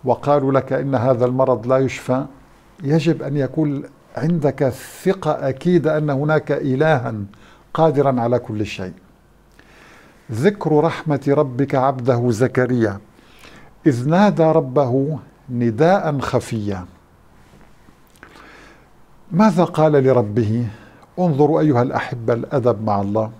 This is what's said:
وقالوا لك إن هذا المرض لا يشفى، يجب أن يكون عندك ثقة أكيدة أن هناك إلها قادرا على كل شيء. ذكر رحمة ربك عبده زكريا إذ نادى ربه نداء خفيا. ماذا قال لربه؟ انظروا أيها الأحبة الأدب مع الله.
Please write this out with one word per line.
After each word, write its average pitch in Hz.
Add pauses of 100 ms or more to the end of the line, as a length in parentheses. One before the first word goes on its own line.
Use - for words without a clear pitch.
وقالوا 135
لك 131
إن 139
هذا 123
المرض 127
لا 131
يشفى، 131 (580)
يجب 156
أن 139
يكون 143 (340)
عندك 147 (340)
ثقة 156
أكيدة 156
أن 151
هناك 147
إلها 131 (600)
قادرا 139
على 120
كل 107
شيء. 92 (1400)
ذكر 151
رحمة 151
ربك 139
عبده 127
زكريا 120 (840)
إذ 127
نادى 175
ربه 139 (320)
نداء 143
خفيا. 101 (2500)
ماذا 202
قال 156
لربه؟ 120 (520)
انظروا 156
أيها 139
الأحبة 123
الأدب 117
مع 101
الله. 107